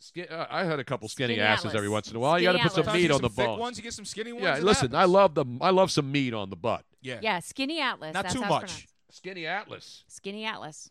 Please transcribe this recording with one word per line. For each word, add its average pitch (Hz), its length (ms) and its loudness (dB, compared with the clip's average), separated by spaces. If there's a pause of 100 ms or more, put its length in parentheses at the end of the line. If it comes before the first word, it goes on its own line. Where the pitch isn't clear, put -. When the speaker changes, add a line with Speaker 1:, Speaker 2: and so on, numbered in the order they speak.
Speaker 1:
Skin-, - 280 -14
uh, 156 220 -8
I 165 140 0
had 160 160 0
a 123 40 -8
couple 117 240 -6
skinny 120 260 -2
Speaker 2:
Skinny 107 120 0
Speaker 1:
asses 107 200 2
Speaker 2:
Atlas. 104 100 -4
Speaker 1:
every 101 120 0
once 107 220 -2
in 113 60 -8
a 113 40 -4
while. 151 180 4
You 180 100 2
Speaker 2:
Skinny 180 100 4
Speaker 1:
gotta - 100 2
put - 60 -2
some 156 60 4
Speaker 2:
Atlas. 151 40 2
Speaker 3:
Sometimes 214 120 0
you 180 80 4
Speaker 1:
meat 165 40 4
Speaker 3:
get 147 60 4
Speaker 1:
on 131 80 4
the 123 60 2
Speaker 3:
some 104 80 -6
thick 123 100 2
Speaker 1:
bone. 107 120 -2
Speaker 3:
ones, 240 200 -6
you - 40 -12
get 233 120 -10
some 214 100 -14
skinny 226 280 -10
ones, 233 120 -8
Speaker 1:
Yeah, 156 140 2
Speaker 3:
it 160 60 -2
Speaker 1:
listen, 143 300 4
I 156 60 2
Speaker 3:
happens. 180 140 6
Speaker 1:
love 196 200 6
them. 127 280 -2
I 175 80 4
love 185 200 4
some 139 220 0
meat 131 220 0
on 98 160 -6
the 98 60 -8
butt. 98 280 -2 (160)
Speaker 3:
Yeah. 123 220 -10
Speaker 2:
Yeah, 208 180 -2
Skinny 277 400 -6
Atlas. 185 320 -4
Speaker 3:
Not 190 120 -4
Speaker 2:
That's 180 100 -4
Speaker 3:
too 262 80 -2
Speaker 2:
how 208 40 -4
it's 196 40 0
Speaker 3:
much. 135 100 2 (120)
Speaker 2:
pronounced. - 160 -16 (220)
Speaker 1:
Skinny 180 360 -12
Atlas. - 600 -10
Speaker 2:
Skinny 208 360 -12
Atlas. 156 460 -12